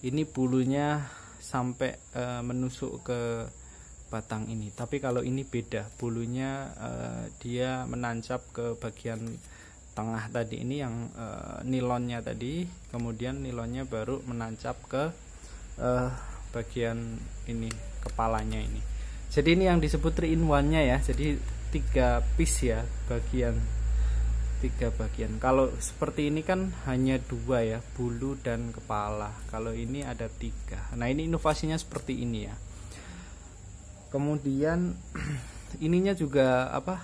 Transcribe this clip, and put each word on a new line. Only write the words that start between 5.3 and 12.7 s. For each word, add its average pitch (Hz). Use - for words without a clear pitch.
beda, 113
bulunya, 123
eh, 120
dia 127
menancap 123
ke 117
bagian 113
tengah 110
tadi 117
ini 139
yang, 117
eh, -
nilonnya 123
tadi, 123